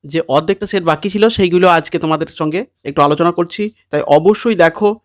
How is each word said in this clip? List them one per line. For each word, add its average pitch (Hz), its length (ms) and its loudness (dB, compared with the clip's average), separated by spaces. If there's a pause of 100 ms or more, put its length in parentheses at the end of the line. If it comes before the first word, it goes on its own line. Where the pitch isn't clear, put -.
(120)
যে 160 80 -2 (160)
অর্ধেকটা 190 360 -2
সেট 190 200 -2
বাকি 156 220 -2
ছিল, 208 100 0 (140)
সেইগুলো 180 300 2 (100)
আজকে 165 260 -4
তোমাদের 156 260 -2 (100)
সঙ্গে 156 200 -4 (300)
একটু 143 180 -4
আলোচনা 151 300 2
করছি। 175 260 -4 (260)
তাই 147 120 -2 (160)
অবশ্যই 208 460 2
দেখো 165 260 2 (160)